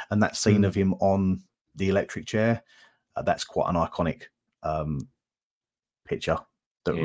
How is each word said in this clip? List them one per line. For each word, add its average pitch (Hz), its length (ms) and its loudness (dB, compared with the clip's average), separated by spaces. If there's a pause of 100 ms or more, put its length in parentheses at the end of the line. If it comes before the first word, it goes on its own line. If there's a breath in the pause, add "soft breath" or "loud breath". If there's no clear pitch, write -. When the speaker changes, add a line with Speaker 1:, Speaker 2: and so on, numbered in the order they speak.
(100)
Speaker 1:
And 104 120 2
that - 140 0
scene 104 260 4
Speaker 2:
Mm. 101 40 6
Speaker 1:
of 92 80 0
him 95 200 2
on 98 480 2 (340)
the 95 140 0
electric - 360 -2
chair, 113 360 0 (540 soft breath)
uh, 120 60 -4
that's 85 220 -2
quite - 240 -2
an 87 80 0
iconic, 82 480 -2 (380)
um, 78 460 -4 (960)
picture - 340 -2 (460)
that - 120 0
we've, 82 80 -2